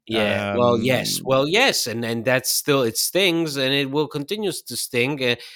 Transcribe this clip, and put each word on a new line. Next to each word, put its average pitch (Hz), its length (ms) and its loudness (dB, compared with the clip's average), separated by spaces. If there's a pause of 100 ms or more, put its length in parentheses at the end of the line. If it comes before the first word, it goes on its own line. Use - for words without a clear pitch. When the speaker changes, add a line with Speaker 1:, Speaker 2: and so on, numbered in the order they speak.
Speaker 1:
Yeah, 104 500 0
well, 120 220 4
yes. 120 400 0
Speaker 2:
Um, - 80 -10
Speaker 1:
Well, 135 220 2
yes, 226 380 2
and, 117 160 -4
and 117 220 -4
that's 127 260 2
still, 139 320 2
it 113 140 0
stings, 165 640 0
and 131 160 0
it 139 160 0
will 147 180 0
continue 185 440 -4
to - 240 -10
sting, 131 460 0
uh, 120 120 2 (220)